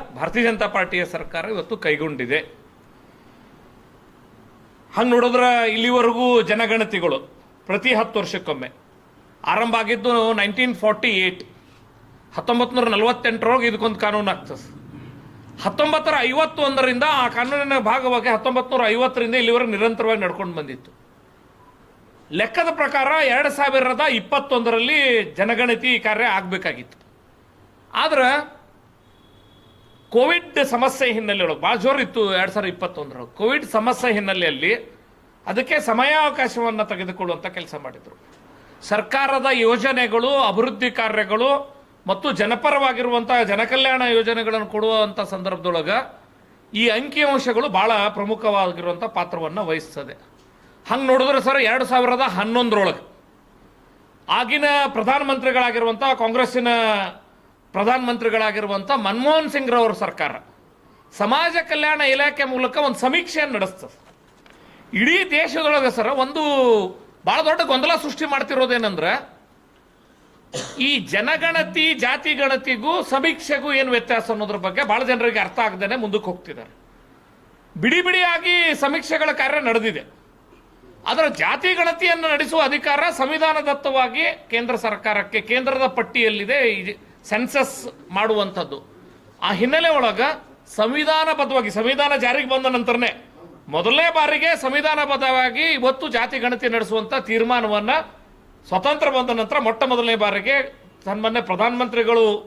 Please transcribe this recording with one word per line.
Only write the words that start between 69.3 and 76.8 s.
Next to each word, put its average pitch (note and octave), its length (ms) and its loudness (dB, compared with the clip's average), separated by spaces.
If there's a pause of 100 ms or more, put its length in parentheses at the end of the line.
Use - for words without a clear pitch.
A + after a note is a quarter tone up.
ಈ C4+ 100 0 (180)
ಜನಗಣತಿ, D#4 800 0 (120)
ಜಾತಿ C#4 360 -2
ಗಣತಿಗೂ C4+ 600 0 (120)
ಸಮೀಕ್ಷೆಗೂ C#4 680 -2
ಏನು C4 180 2
ವ್ಯತ್ಯಾಸ A#3 400 0
ಅನ್ನೋದ್ರ G#3 280 -4
ಬಗ್ಗೆ F#3 260 -2
ಭಾಳ A3 180 0
ಜನರಿಗೆ A#3 380 0
ಅರ್ಥ F#3 180 -4
ಆಗದೇನೆ G3+ 380 -2
ಮುಂದಕ್ಕೆ G#3 320 -2
ಹೋಗ್ತಿದ್ದಾರೆ. C#3+ 440 -14 (1040)